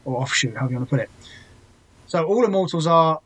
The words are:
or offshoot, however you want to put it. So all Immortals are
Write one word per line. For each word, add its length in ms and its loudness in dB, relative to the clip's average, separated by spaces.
or 160 -4
offshoot, 340 -2
however 180 -4
you 40 -4
want 120 -6
to 60 0
put 80 0
it. 60 -10
So 160 -2
all 220 2
Immortals 420 0
are 380 4